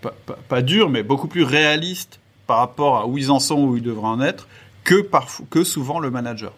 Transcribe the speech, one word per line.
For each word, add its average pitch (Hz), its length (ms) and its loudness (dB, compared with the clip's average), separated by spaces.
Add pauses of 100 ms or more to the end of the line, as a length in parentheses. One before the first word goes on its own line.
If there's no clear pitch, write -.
pas, - 100 -8 (140)
pas, - 100 -12 (100)
pas 127 140 0
durs, 165 300 4
mais 120 120 0
beaucoup 135 260 -2
plus 175 140 0
réalistes 151 760 0 (260)
par 117 120 2
rapport 127 400 2
à 107 80 -2
où 127 100 -4
ils 139 140 -2
en 139 100 4
sont, 147 220 0
où 123 160 2
ils 117 40 -4
devraient 110 260 -4
en 113 120 -2
être, 151 260 -2 (380)
que 190 160 4
parfo-, 151 480 -4
que 165 160 2
souvent 143 340 -4
le 143 120 -4
manager. 120 480 -8